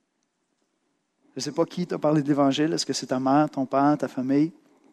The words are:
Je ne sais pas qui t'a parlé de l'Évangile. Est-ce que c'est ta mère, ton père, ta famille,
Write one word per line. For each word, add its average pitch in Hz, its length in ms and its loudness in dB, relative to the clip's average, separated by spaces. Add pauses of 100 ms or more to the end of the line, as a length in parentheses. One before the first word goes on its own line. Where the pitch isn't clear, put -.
(1400)
Je - 20 -14
ne 135 40 -8
sais 147 100 -6
pas 165 140 -2
qui 175 220 -6
t'a 185 100 -4
parlé 151 240 2
de 135 60 -4
l'Évangile. 143 460 2
Est-ce 160 120 -4
que 135 80 -4
c'est 127 140 -8
ta 127 120 -2
mère, 143 300 2
ton 135 160 -4
père, 143 320 2
ta 135 100 -4
famille, 139 440 0 (420)